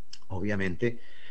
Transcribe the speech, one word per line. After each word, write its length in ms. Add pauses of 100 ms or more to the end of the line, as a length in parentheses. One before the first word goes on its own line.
(260)
obviamente 720 (320)